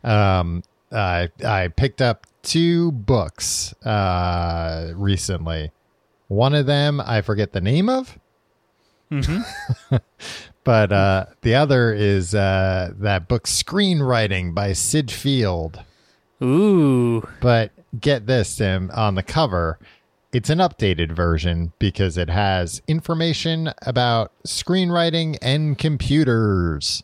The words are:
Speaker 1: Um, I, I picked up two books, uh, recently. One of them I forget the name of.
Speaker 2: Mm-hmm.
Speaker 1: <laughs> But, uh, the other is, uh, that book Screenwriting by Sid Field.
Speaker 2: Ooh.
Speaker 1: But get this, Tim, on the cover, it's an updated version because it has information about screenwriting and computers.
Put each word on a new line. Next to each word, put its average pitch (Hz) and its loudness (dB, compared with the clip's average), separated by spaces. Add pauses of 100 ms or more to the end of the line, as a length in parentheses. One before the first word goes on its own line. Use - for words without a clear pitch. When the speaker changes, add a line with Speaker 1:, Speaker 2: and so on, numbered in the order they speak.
Speaker 1:
Um, 95 2 (280)
I, 90 -2 (160)
I 95 0
picked - -2
up 117 0 (160)
two 170 2
books, 110 -2 (120)
uh, 87 -2
recently. 82 -2 (560)
One 120 2
of 147 2
them 143 0
I 113 -2
forget 104 -2
the 95 -2
name 143 2
of. 262 -4 (880)
Speaker 2:
Mm-hmm. 190 -4
Speaker 1:
<laughs> - -20 (600)
But, 107 4
uh, 95 2 (160)
the 117 2
other 127 4
is, 101 2
uh, 95 0
that 98 -2
book 120 0
Screenwriting 123 0
by 101 -2
Sid 147 -2
Field. 95 -2 (640)
Speaker 2:
Ooh. 131 4 (140)
Speaker 1:
But 117 2 (260)
get 120 0
this, 123 0
Tim, 95 -2
on 107 0
the 95 -2
cover, 90 -2 (520)
it's 127 -2
an 165 2
updated 90 0
version 85 0
because 95 0
it 87 -2
has 92 -2
information 160 -2 (100)
about 120 0 (140)
screenwriting 170 -2
and 147 0
computers. 113 0